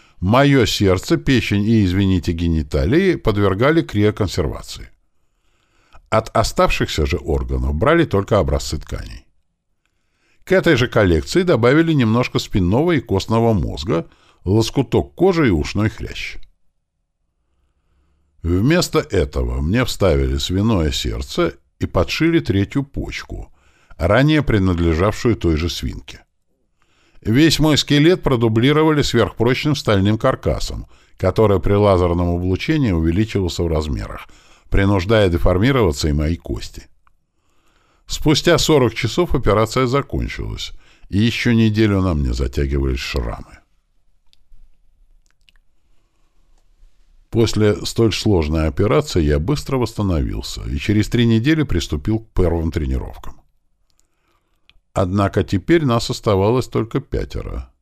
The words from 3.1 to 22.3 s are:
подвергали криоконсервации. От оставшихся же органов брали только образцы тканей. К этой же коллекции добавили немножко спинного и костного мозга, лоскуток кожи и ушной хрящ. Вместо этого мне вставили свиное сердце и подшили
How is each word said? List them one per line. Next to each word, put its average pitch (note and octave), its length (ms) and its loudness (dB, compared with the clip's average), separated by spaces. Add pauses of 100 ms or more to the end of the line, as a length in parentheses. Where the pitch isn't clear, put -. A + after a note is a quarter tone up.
подвергали G#2+ 640 0
криоконсервации. - 1040 -4 (1200)
От - 260 -2
оставшихся - 720 0
же D2+ 140 -2
органов C2 560 -2
брали D#3 300 2
только G2+ 340 0
образцы C#2 400 -2
тканей. - 480 -12 (1200)
К - 80 -2
этой F3 240 4
же A#2+ 120 2
коллекции F#2+ 540 2
добавили D#3 520 4
немножко A#2+ 440 0
спинного A#2 540 0
и C3+ 80 2
костного A2 540 0
мозга, E2 520 -4 (380)
лоскуток A2 720 0
кожи E3 340 2
и - 20 4
ушной F#2+ 380 -2
хрящ. - 480 -10 (2000)
Вместо A#2+ 560 0
этого C#2 640 -2
мне A2 240 0
вставили C#2 500 0
свиное F2+ 560 -2
сердце - 640 -4 (240)
и - 80 -6
подшили D#3+ 540 0